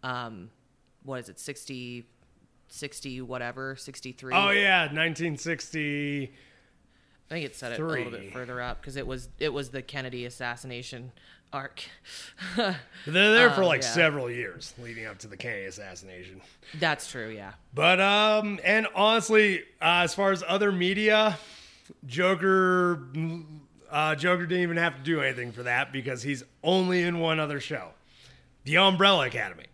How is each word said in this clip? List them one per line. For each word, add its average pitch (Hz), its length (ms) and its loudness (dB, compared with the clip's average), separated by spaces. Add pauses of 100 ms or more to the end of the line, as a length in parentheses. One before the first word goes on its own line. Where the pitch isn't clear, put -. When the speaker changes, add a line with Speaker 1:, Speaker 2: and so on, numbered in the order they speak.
Speaker 1:
um, 117 480 -8 (540)
what 135 160 -8
is 120 100 -14
it, 92 100 -18
sixty, 123 680 -12 (640)
sixty 135 520 -10
whatever, 127 560 -8
sixty-three? 131 560 -12
Speaker 2:
Oh, 202 160 4
yeah, 190 420 4
nineteen 160 460 -2
sixty. 143 960 -6 (960)
Speaker 1:
I - 40 -10
think 165 120 -6
it 131 100 -12
said 120 180 -10
it 113 60 -6
a 156 60 -4
little 127 260 -4
bit 117 80 -12
Speaker 2:
Three. 98 100 -14
Speaker 1:
further 123 320 -10
up, 123 220 -8
'cause 135 140 -10
it 131 100 -8
was, 127 220 -10 (100)
it 151 100 0
was 135 200 -6
the 131 120 -10
Kennedy 127 440 -10
assassination 120 880 -10 (400)
arc. 139 280 -10 (340)
<laughs> - 420 -12
Speaker 2:
They're 202 180 0 (300)
there 214 460 8
for, 196 100 2
Speaker 1:
Um, 185 60 4
Speaker 2:
like, 143 140 4
Speaker 1:
yeah. 131 80 -2
Speaker 2:
several 147 400 2
years 120 480 -8
leading 117 280 -12
up 104 140 -14
to 107 80 -18
the 98 100 -16
Kennedy 104 280 -8
assassination. 92 760 -16 (340)
Speaker 1:
That's 156 340 -2
true, 113 200 -8
yeah. 101 240 -14 (200)
Speaker 2:
But, 170 280 6
um, 208 640 4
and 214 280 4
honestly, 214 680 4 (200)
uh, 175 220 4
as 170 100 0
far 196 180 2
as 185 140 -2
other 196 280 2
media, 202 680 4 (680)
Joker, 180 1000 2 (840)
uh, 156 260 2
Joker 175 300 2
didn't 180 180 2
even 170 140 0
have 170 200 0
to 135 60 -16
do 156 180 0
anything 127 320 -2
for 123 100 -10
that 127 300 0
because 131 300 -4
he's 139 200 -4 (200)
only 180 400 4
in 175 160 0
one 160 200 2
other 147 220 -4
show, 117 300 -8 (720)
The 147 120 2
Umbrella 190 500 6
Academy. 98 460 -8